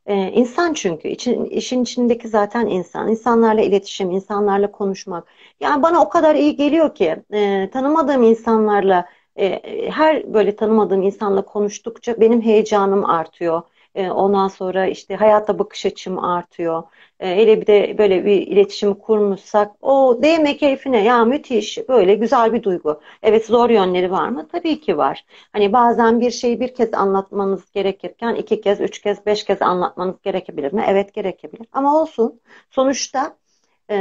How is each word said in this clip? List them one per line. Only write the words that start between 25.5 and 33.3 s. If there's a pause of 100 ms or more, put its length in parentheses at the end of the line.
Hani
bazen
bir
şeyi
bir
kez
anlatmanız
gerekirken
iki
kez,
üç
kez,
beş
kez
anlatmanız
gerekebilir
mi?
Evet,
gerekebilir.
Ama
olsun. (300)
Sonuçta, (540)